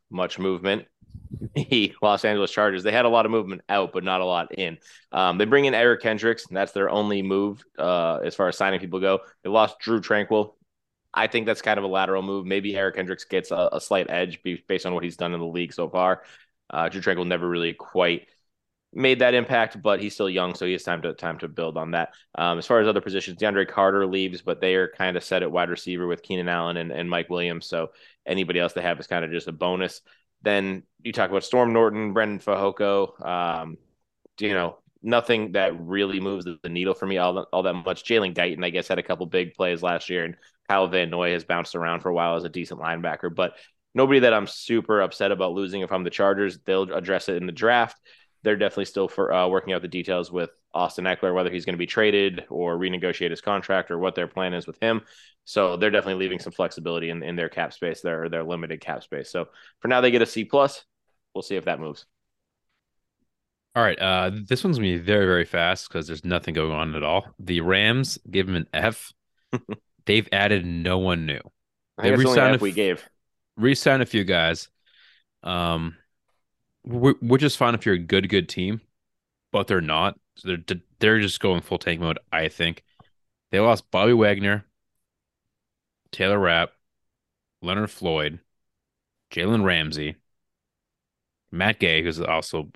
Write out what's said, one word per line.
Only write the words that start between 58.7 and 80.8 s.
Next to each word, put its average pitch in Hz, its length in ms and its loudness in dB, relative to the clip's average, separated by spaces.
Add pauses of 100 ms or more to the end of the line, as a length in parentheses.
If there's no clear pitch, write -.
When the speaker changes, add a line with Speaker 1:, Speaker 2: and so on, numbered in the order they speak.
Speaker 1:
cap 76 220 -10
space. - 280 -12
So 87 160 -6 (320)
for - 80 -4
now, 127 140 4
they 127 100 6
get 120 100 6
a 113 40 4
C 110 180 -4
plus. 139 400 2 (500)
We'll 92 100 -8
see 98 120 -6
if 87 80 -4
that 82 160 -2
moves. 76 260 -12 (1700)
Speaker 2:
All 120 100 2
right, 98 160 2
uh, 92 340 0
this 107 320 -2
one's 160 140 2
gonna 101 100 2
be 87 80 0
very, 98 300 4
very 87 180 4
fast 87 440 0
'cause - 180 -6
there's 80 180 -10
nothing 87 280 -2
going 78 200 0
on 78 200 -2
at 76 100 -4
all. 85 220 0 (140)
The 87 220 -2
Rams, 107 580 2 (100)
give 95 200 0
'em 92 60 0
an 80 180 -2
F. 110 400 -2 (400)
Speaker 1:
<laughs> 123 80 -4 (440)
Speaker 2:
They've 104 260 2
added 98 340 2
no 87 340 0
one 90 260 0
new. 73 160 -4 (560)
Speaker 1:
I 107 60 -10
think 127 140 4
Speaker 2:
They 131 60 6
Speaker 1:
that's - 0 -
the 131 60 4
only - 0 -
Speaker 2:
re-signed 127 260 6
Speaker 1:
F 101 60 2
Speaker 2:
a - 20 -4
Speaker 1:
we 98 60 2
Speaker 2:
f-, 87 60 -6
Speaker 1:
gave. 92 340 0 (480)
Speaker 2:
re-signed 131 440 4
a 120 40 2
few 107 180 0
guys, 85 460 2 (720)
um, 85 540 -2 (840)
wh-, 123 380 2
which 127 220 4
is 143 140 2
fine 120 180 4
if 110 100 -4
you're 101 100 4
a 87 40 0
good, 95 300 2
good 92 180 2
team, 98 320 -4 (720)
but 101 160 0
they're 92 140 2
not. 80 360 0 (200)
So - 100 -14
they're, 87 300 -4 (220)